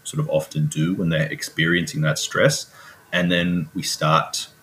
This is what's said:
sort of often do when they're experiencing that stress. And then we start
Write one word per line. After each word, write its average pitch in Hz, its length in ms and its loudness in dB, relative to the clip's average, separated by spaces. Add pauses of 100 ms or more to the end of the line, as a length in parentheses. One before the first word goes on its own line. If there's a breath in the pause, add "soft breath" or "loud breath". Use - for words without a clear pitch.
sort 76 160 -6
of 76 80 -2
often 76 380 -2
do 78 280 0
when 87 140 -2
they're 78 240 0
experiencing 82 680 -2
that 78 160 0
stress. - 520 2 (420 loud breath)
And 87 200 2
then 87 420 0
we 87 80 -4
start - 680 0 (140)